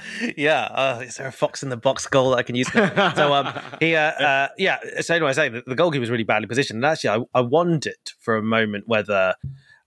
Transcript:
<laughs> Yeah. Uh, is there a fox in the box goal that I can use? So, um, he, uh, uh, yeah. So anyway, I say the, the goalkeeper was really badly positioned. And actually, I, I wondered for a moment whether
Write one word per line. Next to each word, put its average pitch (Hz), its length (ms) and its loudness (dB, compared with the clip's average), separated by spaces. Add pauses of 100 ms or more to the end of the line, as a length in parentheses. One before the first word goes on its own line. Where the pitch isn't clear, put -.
<laughs> 220 340 -6
Yeah. 147 280 2
Uh, 123 400 -2
is 127 120 -14
there 135 100 -10
a 127 40 -8
fox - 320 -4
in 139 60 -6
the 123 80 -6
box 127 300 0
goal 131 240 4
that 123 60 4
I 120 60 0
can 120 120 -6
use? 123 160 0
So, 175 640 2
um, 139 200 0 (260)
he, 160 160 2
uh, 156 60 2 (100)
uh, 139 360 2 (100)
yeah. 151 220 0 (220)
So 170 140 0
anyway, 160 140 2
I 135 40 0
say 143 160 2
the, 117 160 -8
the 127 100 -6
goalkeeper 151 260 2
was 113 80 -2
really 117 140 0
badly 110 240 0
positioned. 117 300 -2
And 120 80 0
actually, 123 480 0
I, 127 60 4
I - 20 4
wondered 147 520 2 (260)
for 117 160 -2
a 107 80 -2
moment 110 440 0
whether 101 480 2 (520)